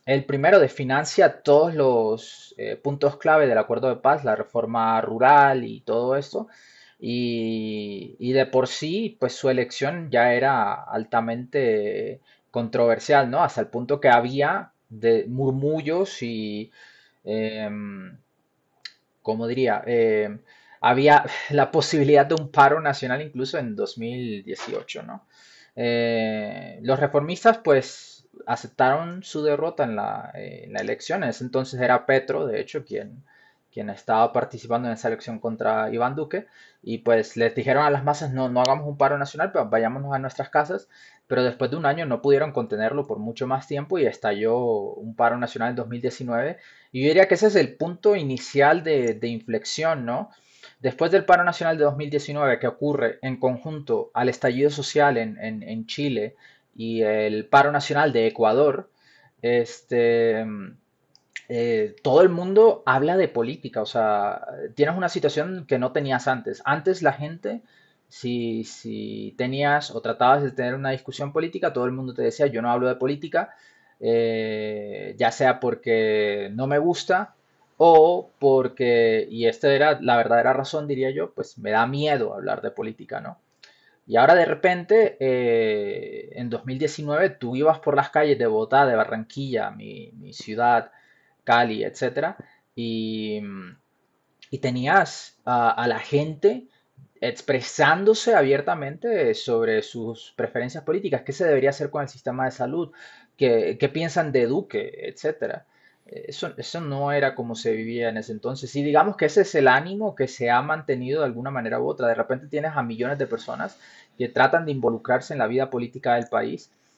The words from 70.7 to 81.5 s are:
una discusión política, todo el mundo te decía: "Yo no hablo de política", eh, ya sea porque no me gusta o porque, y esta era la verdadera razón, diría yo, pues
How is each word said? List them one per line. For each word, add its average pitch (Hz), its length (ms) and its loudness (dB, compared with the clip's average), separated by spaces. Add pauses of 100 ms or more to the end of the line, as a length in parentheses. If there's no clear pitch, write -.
una 135 160 -6
discusión 143 420 -8
política, 165 400 -2
todo 123 120 -2
el 123 80 -2
mundo 127 220 -8
te 123 80 -6
decía: 117 240 0
"Yo 113 160 -2
no 120 80 0
hablo 123 180 2
de 127 80 0
política", 147 540 -4 (500)
eh, 107 1200 -4
ya 117 120 2
sea 127 300 0
porque 107 920 0
no 127 120 -4
me 143 120 0
gusta 175 560 0 (420)
o 165 640 8
porque, 123 920 4
y 117 160 -2
esta 139 280 2
era 147 260 4
la 120 160 4
verdadera 117 360 4
razón, 139 340 -4
diría 131 240 -2
yo, 156 220 -6
pues - 260 -10